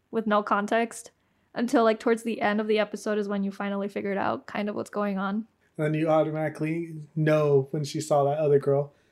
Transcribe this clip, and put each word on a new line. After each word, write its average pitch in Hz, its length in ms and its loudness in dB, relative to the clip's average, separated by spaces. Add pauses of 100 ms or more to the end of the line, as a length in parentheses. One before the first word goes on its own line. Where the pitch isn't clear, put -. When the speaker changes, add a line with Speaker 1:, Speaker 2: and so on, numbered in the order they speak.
Speaker 1:
with 226 180 -4
no 208 160 4
context 226 680 -2 (420)
until, 233 300 2
like, 220 160 4
towards 226 240 0
the 233 180 -4
end 208 180 2
of 214 80 -2
the 214 120 2
episode 208 380 -2
is 202 120 -2
when 202 140 -2
you 196 80 -4
finally 202 360 -4
figured 202 300 -4
out 208 300 -2
kind 208 220 -6
of 208 60 -6
what's 220 140 -6
going 202 280 -4
on. 202 280 -4 (320)
Speaker 2:
Then 156 160 -2
you 156 160 0
automatically 156 840 0 (200)
know 151 560 4
when 151 120 -4
she 143 180 -6
saw 143 240 4
that 147 140 0
other 147 200 4
girl, 143 320 0 (200)